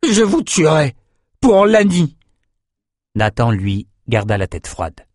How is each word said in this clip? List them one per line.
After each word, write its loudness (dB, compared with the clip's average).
Je 2
vous 0
tuerai, 0
pour 4
Lani. 2
Nathan, 0
lui, -4
garda -2
la -4
tête -12
froide. -12